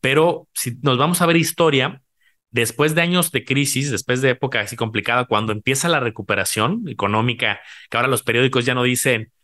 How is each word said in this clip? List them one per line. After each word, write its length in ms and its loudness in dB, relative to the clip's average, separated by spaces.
Pero 540 2
si 280 -6
nos 140 2
vamos 240 2
a 60 4
ver 100 4
historia, 640 2
después 440 0
de 80 2
años 300 0
de 120 -4
crisis, 460 0
después 320 -2
de 80 4
época 300 -2
así 160 -6
complicada, 500 -2
cuando 260 0
empieza 380 -2
la 100 2
recuperación 880 -2
económica, 720 -2
que 80 -4
ahora 100 0
los 140 0
periódicos 420 0
ya 80 0
no 100 0
dicen 480 0